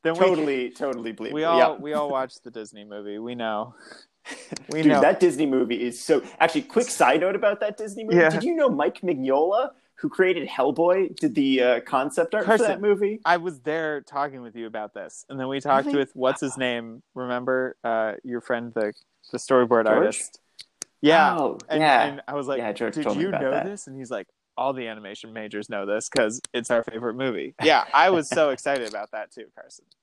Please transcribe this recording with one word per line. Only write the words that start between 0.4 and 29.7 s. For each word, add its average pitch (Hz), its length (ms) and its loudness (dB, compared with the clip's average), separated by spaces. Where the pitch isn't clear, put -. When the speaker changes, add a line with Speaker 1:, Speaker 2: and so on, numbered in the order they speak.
Speaker 2:
totally 120 420 -6
believable. 120 220 -8
Speaker 1:
we 156 100 -2
all, 165 140 4
Speaker 2:
Yeah. 127 200 6
Speaker 1:
we 143 160 -10
all 147 160 -2
watched 131 340 -6
the 123 60 -16
Disney 107 340 -14
movie. 104 340 -10
We 120 160 -10
know. 113 400 -6
Speaker 2:
<laughs> - 100 -14
Speaker 1:
We 156 140 -2
Speaker 2:
Dude, 151 100 8
Speaker 1:
know. 143 100 6
Speaker 2:
that 180 180 4
Disney 156 260 2
movie 123 340 0
is 120 240 -4
so, 151 160 2
actually, 156 220 2
quick 240 260 -2
side 143 320 4
note 190 160 -2
about 202 240 0
that 208 160 -4
Disney 214 260 -10
movie. 214 140 2
Speaker 1:
Yeah. 160 140 8
Speaker 2:
Did - 120 -2
you 330 140 0
know 294 120 2
Mike 147 340 -2
Mignola, 165 680 0
who - 140 -6
created 180 400 0
Hellboy, 170 680 0
did 147 200 -2
the, 135 260 2
uh, 120 200 4
concept 147 520 -2
art 208 100 0
Speaker 1:
Carson, 220 220 4
Speaker 2:
for 202 60 2
that 185 80 -4
movie? 208 440 0
Speaker 1:
I 170 120 4
was 165 240 -6
there 151 400 -4
talking 139 420 -6
with 113 140 -16
you 117 100 -8
about 107 280 -10
this. 95 340 -14
And 139 100 -10
then 131 80 -4
we 135 140 -4
talked 139 260 2
Speaker 2:
Really? 143 140 0
Speaker 1:
with, 135 160 -2
what's 131 240 0
his 139 180 -4
name? 120 440 -4
Remember, 127 680 -2
uh, 113 300 -2
your 120 160 -6
friend, 117 340 -6
the, 107 200 -2
the 123 80 -8
storyboard 120 460 4
Speaker 2:
George? 110 120 6
Speaker 1:
artist? - 440 0
Yeah. 151 380 6
Speaker 2:
Oh, 135 200 -2
Speaker 1:
And, 156 120 0
Speaker 2:
yeah. 135 260 4
Speaker 1:
and - 200 -8
I 139 80 -10
was 139 140 -4
like, 135 100 -2
Speaker 2:
Yeah, 113 140 -4
George 107 220 -4
Speaker 1:
"Did 151 100 -4
Speaker 2:
told 107 140 0
me 156 40 -2
Speaker 1:
you 185 60 -2
Speaker 2:
about - 140 -2
Speaker 1:
know 135 100 0
Speaker 2:
that. - 120 -2
Speaker 1:
this?" 202 220 -10
And 135 100 -16
he's 127 140 -14
like, 101 160 -8
"All 131 160 -2
the 127 160 -8
animation 110 440 -14
majors 107 380 -10
know 101 160 -4
this 107 220 -2
'cause 117 320 -2
it's 120 200 -6
our 117 100 2
favorite 113 320 -8
movie." 120 480 -6
Yeah, 143 220 4
I 165 160 6
was 165 180 0
so 151 220 2
Speaker 2:
<laughs> 131 60 -2
Speaker 1:
excited 135 320 -4
about 104 240 -10
that 107 180 -10
too, 117 240 -18
Carson. 127 300 -20